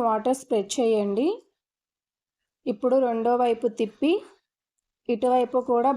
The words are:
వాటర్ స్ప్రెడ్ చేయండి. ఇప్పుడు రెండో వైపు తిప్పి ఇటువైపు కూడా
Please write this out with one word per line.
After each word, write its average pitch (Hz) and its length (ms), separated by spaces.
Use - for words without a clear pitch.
వాటర్ 226 360
స్ప్రెడ్ 208 340
చేయండి. 220 580
ఇప్పుడు 254 340
రెండో 233 360
వైపు 240 320
తిప్పి 226 440
ఇటువైపు 247 520
కూడా 247 360